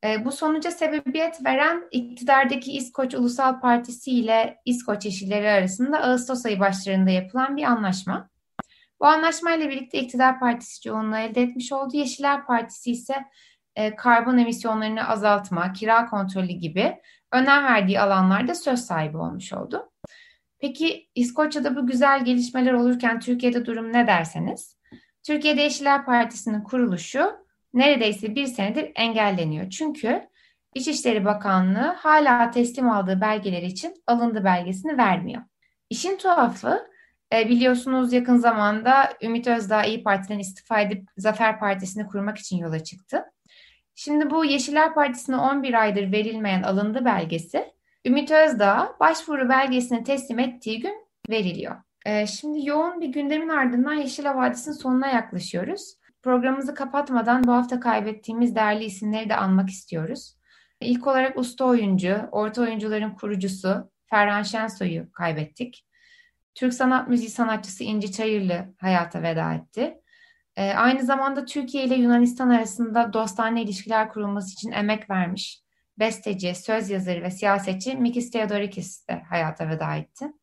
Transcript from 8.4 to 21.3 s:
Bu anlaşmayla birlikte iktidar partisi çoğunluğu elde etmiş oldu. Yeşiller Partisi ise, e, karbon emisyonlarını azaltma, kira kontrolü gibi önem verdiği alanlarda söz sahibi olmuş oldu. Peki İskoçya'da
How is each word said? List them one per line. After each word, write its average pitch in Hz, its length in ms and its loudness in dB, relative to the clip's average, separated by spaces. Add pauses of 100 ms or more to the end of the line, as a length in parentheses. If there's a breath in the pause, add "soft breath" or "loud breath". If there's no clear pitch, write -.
Bu - 60 2
anlaşmayla 320 640 2
birlikte 269 300 -6
iktidar 254 400 2
partisi 240 420 -2
çoğunluğu 220 360 -4
elde 220 240 0
etmiş 247 300 -2
oldu. 269 260 -4
Yeşiller 277 480 -2
Partisi 233 460 -2
ise, 240 240 -4 (600 soft breath)
e, 214 200 -2
karbon 240 420 4
emisyonlarını 220 680 0
azaltma, 196 680 0
kira 226 320 2
kontrolü 190 480 -2
gibi 175 440 -2 (340 soft breath)
önem 277 320 6
verdiği 208 360 4
alanlarda 196 560 4
söz 262 240 -2
sahibi 156 380 -4
olmuş 165 360 -8
oldu. - 380 -8 (680 soft breath)
Peki 311 560 -4
İskoçya'da 294 600 0